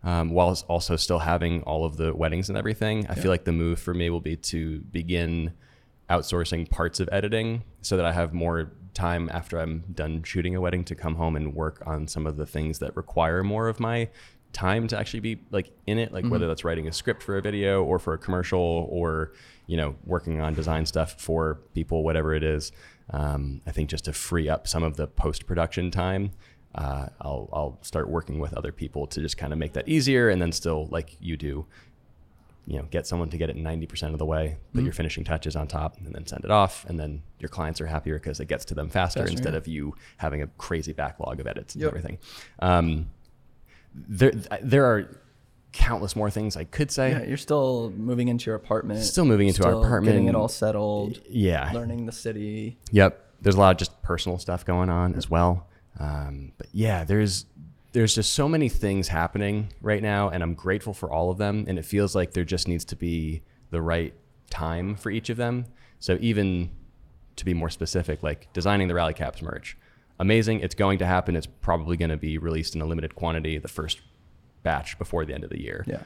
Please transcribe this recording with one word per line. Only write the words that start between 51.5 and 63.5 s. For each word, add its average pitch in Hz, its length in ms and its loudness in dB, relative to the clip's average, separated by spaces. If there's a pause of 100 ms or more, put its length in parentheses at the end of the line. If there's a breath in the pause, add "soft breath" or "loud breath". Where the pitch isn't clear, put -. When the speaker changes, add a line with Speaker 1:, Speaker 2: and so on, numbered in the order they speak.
Speaker 2:
Learning 117 320 -4
the 113 60 -6
city. 107 680 -6 (140)
Speaker 1:
Yep. 98 300 8 (200)
There's 95 140 6
a - 20 6
lot 95 140 12
of 87 60 6
just - 240 -4
personal 87 360 -2
stuff 90 260 -4
going 92 240 2
on 90 260 2
as - 140 -4
well. 87 380 4 (320 soft breath)
Um, 71 600 -6
but - 140 -14
yeah, 98 320 2
there's, 98 400 2 (480)
there's 113 220 6
just 110 180 2
so 143 160 4
many 156 220 4
things 98 380 2
happening 101 640 0 (100)
right 107 200 2
now, 101 280 2
and 87 120 -2
I'm 85 120 0
grateful 95 400 -2
for - 160 -6
all 85 200 2
of 90 80 -2
them. 104 300 0
And 92 100 0
it 80 60 -6
feels 101 300 2
like 90 180 2
there 90 120 0
just 87 220 -2
needs 85 200 0
to - 100 -10
be 80 460 -2 (280 soft breath)